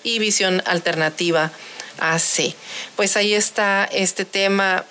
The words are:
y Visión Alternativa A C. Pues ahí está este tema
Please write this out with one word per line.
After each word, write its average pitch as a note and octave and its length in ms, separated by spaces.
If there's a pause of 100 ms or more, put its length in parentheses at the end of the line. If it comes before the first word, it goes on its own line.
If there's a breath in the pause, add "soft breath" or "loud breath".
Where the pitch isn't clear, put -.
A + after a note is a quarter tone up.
y A#3 160
Visión F#3+ 480
Alternativa E3 840 (460 loud breath)
A D#3+ 220
C. - 340 (420 loud breath)
Pues G3 220
ahí G#3 160
está G3+ 580
este F#3+ 340
tema G3 640